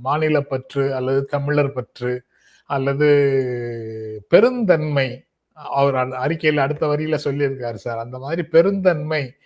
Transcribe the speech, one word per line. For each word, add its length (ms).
மாநில 380
பற்று 540
அல்லது 300
தமிழர் 480
பற்று 500
அல்லது 420
பெருந்தன்மை, 960
அவர் 420
அந்த 220
அறிக்கையில 400
அடுத்த 300
வரியில 380
சொல்லியிருக்காரு 500
சார், 240
அந்த 200
மாதிரி 240
பெருந்தன்மை 920